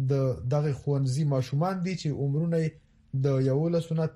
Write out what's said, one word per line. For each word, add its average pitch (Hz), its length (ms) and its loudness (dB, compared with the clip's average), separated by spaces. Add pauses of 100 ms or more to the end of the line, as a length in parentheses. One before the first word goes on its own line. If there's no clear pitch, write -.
(100)
د - 20 2 (400)
دغه 147 280 2
ښوونځي 139 500 0
ماشومان 147 560 0
دي 185 160 -2
چې 156 60 -4 (160)
عمرونه 165 400 0
یې 151 60 -2 (540)
د 135 220 2
یولسو 160 540 0
نه 160 160 2